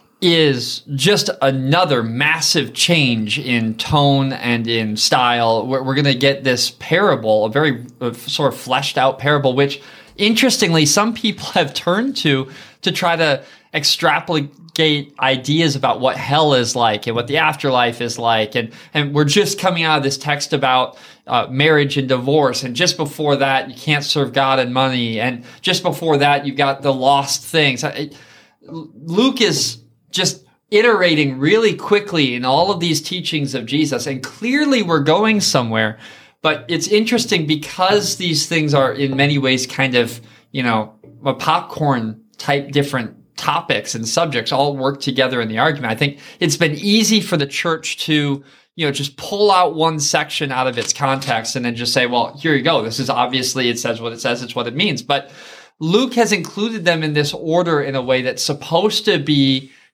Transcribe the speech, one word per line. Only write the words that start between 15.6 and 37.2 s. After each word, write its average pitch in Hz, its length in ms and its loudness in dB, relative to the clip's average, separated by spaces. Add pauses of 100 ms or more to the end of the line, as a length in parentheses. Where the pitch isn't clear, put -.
about 131 240 0
what 127 160 0
hell 147 380 2
is 123 220 2
like 113 300 0
and 117 100 -2
what 120 120 -2
the 139 100 -2
afterlife 135 640 2
is 120 160 -6
like. 113 380 0
And, 113 160 -2 (220)
and 143 200 -2
we're 147 120 4
just 196 340 0
coming 175 240 0
out 156 140 2
of 139 60 0
this 135 140 -2
text 147 360 -4
about, 127 440 0 (300)
uh, 117 240 0
marriage 143 460 2
and 131 120 -2
divorce. 131 540 2
And 123 120 -8
just - 220 0
before 147 400 -2
that, 135 320 0
you 127 60 -16
can't 147 280 -2
serve 135 300 -2
God 135 240 2
and 123 160 0
money. 123 460 0
And 120 240 -4 (180)
just 180 220 -2
before 156 340 0
that, 143 280 2
you've 135 120 -6
got 139 240 0
the 139 120 2
lost 139 520 0
things. 143 380 0
I, 147 260 -6 (540)
Luke 165 800 -2
is 160 420 0 (280)
just - 320 -4 (280)
iterating 180 640 4
really 202 380 2
quickly 175 580 0
in 123 120 -4
all 156 260 2
of 180 80 -2
these 165 220 0
teachings 160 520 -4
of 120 140 -6
Jesus. 139 400 -2
And 135 160 -6
clearly 269 580 0
we're 170 220 2
going 202 380 4
somewhere. 110 580 0 (420)
But - 280 -2
it's 165 180 -2
interesting 214 580 2